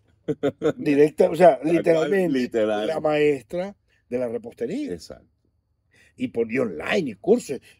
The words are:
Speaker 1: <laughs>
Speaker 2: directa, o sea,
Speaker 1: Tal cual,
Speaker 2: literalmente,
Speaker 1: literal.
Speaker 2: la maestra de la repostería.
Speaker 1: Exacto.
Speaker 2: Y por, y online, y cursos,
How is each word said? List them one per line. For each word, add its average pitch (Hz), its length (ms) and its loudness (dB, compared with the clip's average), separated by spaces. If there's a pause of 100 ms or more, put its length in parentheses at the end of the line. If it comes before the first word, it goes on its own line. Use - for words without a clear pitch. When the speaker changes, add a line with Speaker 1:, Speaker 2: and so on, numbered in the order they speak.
(260)
Speaker 1:
<laughs> - 520 -4
Speaker 2:
directa, 147 520 2
o 175 60 -4
sea, 170 220 8
Speaker 1:
Tal - 60 -12
cual, 156 120 0
Speaker 2:
literalmente, 165 640 2
Speaker 1:
literal. 107 480 -2
Speaker 2:
la 156 120 -4
maestra 151 760 -2 (340)
de 120 80 -6
la 123 100 -4
repostería. 120 640 -8
Speaker 1:
Exacto. 64 340 -16 (880)
Speaker 2:
Y 254 140 -8
por, 233 220 -4
y 247 80 -4
online, 220 520 -4
y - 40 -12
cursos, 165 440 0 (200)